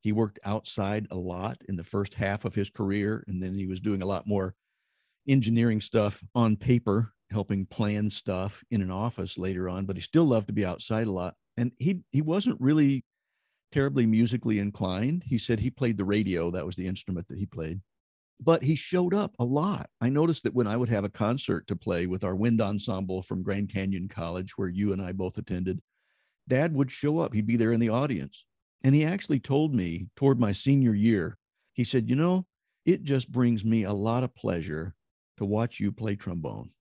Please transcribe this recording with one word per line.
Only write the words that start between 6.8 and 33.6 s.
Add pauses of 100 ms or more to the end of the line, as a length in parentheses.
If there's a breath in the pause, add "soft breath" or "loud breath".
helping
plan
stuff
in
an
office
later
on,
but
he
still
loved
to
be
outside
a
lot. (220)
And
he, (100)
he
wasn't
really (680)
terribly
musically
inclined.
He
said
he
played
the
radio.
That
was
the
instrument
that
he
played. (600)
But
he
showed
up
a
lot. (120)
I
noticed
that
when
I
would
have
a
concert
to
play
with
our
wind
ensemble
from
Grand
Canyon
College,
where
you
and
I
both
attended, (680)
Dad
would
show
up.
He'd
be
there
in
the
audience. (380)
And
he
actually
told
me
toward
my
senior
year, (360)
he
said,
"You
know, (380)
it
just
brings